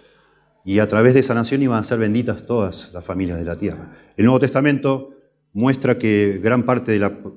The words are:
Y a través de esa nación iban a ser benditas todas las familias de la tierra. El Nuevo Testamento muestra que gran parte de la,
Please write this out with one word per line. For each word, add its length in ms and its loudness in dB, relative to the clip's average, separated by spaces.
Y 140 2
a 80 2
través 260 4
de 60 6
esa 160 0
nación 260 -2
iban 160 0
a 60 -2
ser 160 -2
benditas 480 -2
todas 480 -4
las 100 -12
familias 320 -4
de 80 -6
la 100 -6
tierra. 400 -8
El 80 4
Nuevo 140 4
Testamento 720 0
muestra 460 0
que 420 2
gran 220 2
parte 300 0
de 40 2
la, 180 0